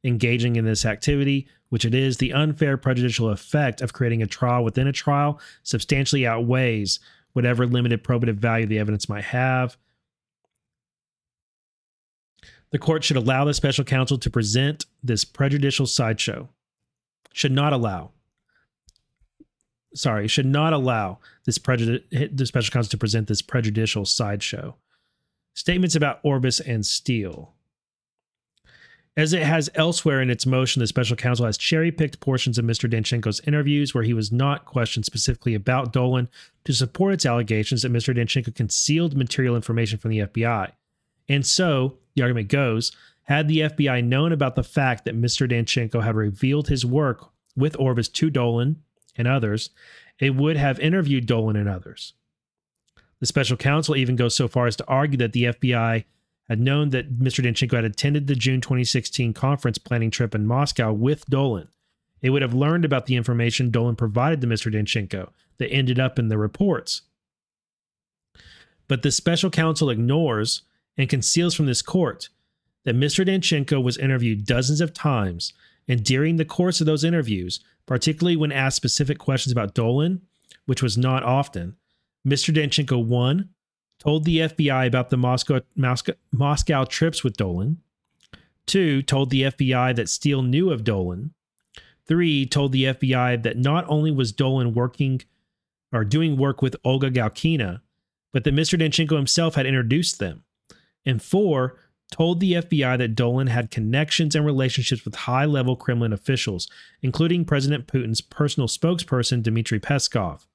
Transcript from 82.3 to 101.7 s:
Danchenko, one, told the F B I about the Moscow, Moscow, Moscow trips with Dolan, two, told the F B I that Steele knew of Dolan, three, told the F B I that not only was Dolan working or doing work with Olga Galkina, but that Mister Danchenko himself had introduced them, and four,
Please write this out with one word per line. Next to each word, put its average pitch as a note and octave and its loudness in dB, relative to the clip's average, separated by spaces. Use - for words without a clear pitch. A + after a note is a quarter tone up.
Danchenko, C3+ 2
one, B2+ 2
told D#3 0
the D#3+ 4
F D#3 -2
B C#3+ 2
I C3 2
about B2 0
the C3 4
Moscow, B2 2
Moscow, B2+ 0
Moscow C#3+ 2
trips - -2
with A#2 -2
Dolan, G2+ -2
two, D3+ 2
told C3+ 0
the C3 2
F C3+ -2
B C3 2
I B2+ 2
that A2+ -2
Steele C#3 0
knew D3+ 2
of A2+ -2
Dolan, G2 -2
three, D#3 2
told C#3+ 0
the C3 2
F B2+ -2
B B2+ 2
I B2 2
that A2+ -2
not D3+ 2
only D#3 2
was C3 0
Dolan C3 0
working B2+ -2
or A2 0
doing D3 2
work C3+ 0
with B2+ 0
Olga C3 2
Galkina, A#2+ -2
but B2 -2
that D3 0
Mister D#3+ 0
Danchenko D#3+ 2
himself D#3 0
had C3 0
introduced C3+ 0
them, F2 -6
and A#2+ 0
four, D3 0